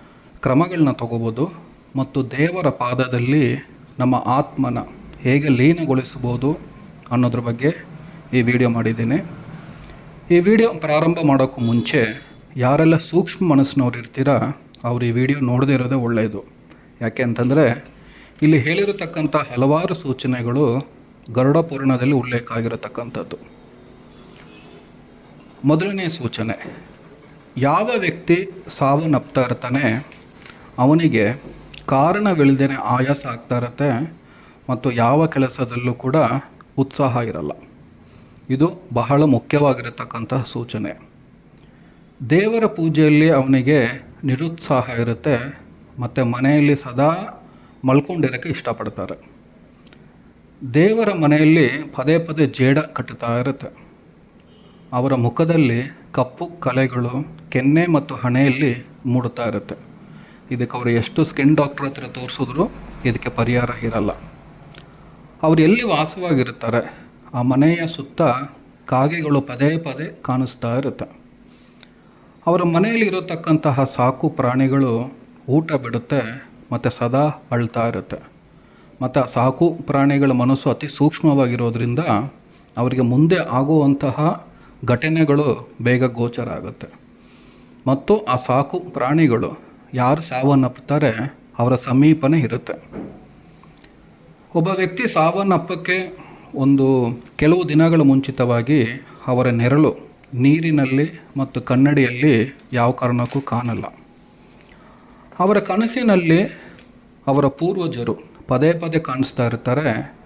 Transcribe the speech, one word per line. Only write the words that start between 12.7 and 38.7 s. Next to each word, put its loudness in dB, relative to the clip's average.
ಸೂಕ್ಷ್ಮ 0
ಮನಸ್ಸಿನವ್ರು 2
ಇರ್ತೀರಾ, -2
ಅವ್ರು -2
ಈ 0
ವಿಡಿಯೋ 0
ನೋಡದೇ 2
ಇರೋದೇ 0
ಒಳ್ಳೆಯದು. -2
ಯಾಕೆ -4
ಅಂತಂದರೆ, 2
ಇಲ್ಲಿ 6
ಹೇಳಿರತಕ್ಕಂಥ -2
ಹಲವಾರು 0
ಸೂಚನೆಗಳು -2
ಗರುಡ 2
ಪುರಾಣದಲ್ಲಿ 0
ಉಲ್ಲೇಖ -4
ಆಗಿರತಕ್ಕಂಥದ್ದು. -8
ಮೊದಲನೇ -2
ಸೂಚನೆ, -8
ಯಾವ 0
ವ್ಯಕ್ತಿ -2
ಸಾವನ್ನಪ್ತಾ 0
ಇರ್ತಾನೆ -2
ಅವನಿಗೆ 2
ಕಾರಣವಿಲ್ಲದೇನೆ 2
ಆಯಾಸ -2
ಆಗ್ತಾ -6
ಇರತ್ತೆ -4
ಮತ್ತು -2
ಯಾವ 2
ಕೆಲಸದಲ್ಲೂ -4
ಕೂಡ -2
ಉತ್ಸಾಹ -2
ಇರಲ್ಲ. -6
ಇದು -2